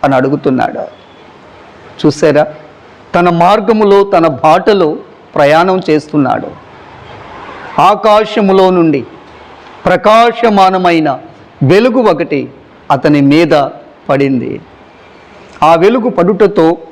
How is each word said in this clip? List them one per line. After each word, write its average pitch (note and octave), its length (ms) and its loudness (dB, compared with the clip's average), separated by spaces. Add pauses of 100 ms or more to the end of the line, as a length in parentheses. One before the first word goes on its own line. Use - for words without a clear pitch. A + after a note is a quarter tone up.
అని C3+ 100 0
అడుగుతున్నాడు. C3 640 -2 (1300)
చూసారా, D3+ 400 0 (680)
తన F3+ 140 2
మార్గములో, G3 760 2
తన F3 220 0
బాటలో E3+ 720 0 (380)
ప్రయాణం D#3+ 460 2 (100)
చేస్తున్నాడు. C#3+ 560 -2 (1300)
ఆకాశములో G#3 920 2
నుండి D#3+ 340 0 (840)
ప్రకాశమానమైన F#3+ 1300 0 (420)
వెలుగు G#3+ 360 2
ఒకటి E3 500 -2 (420)
అతని D3 300 2
మీద D3+ 320 2 (560)
పడింది. C3+ 520 -2 (1000)
ఆ D#3+ 120 4
వెలుగు A3 340 4
పడుటతో F3 680 0 (160)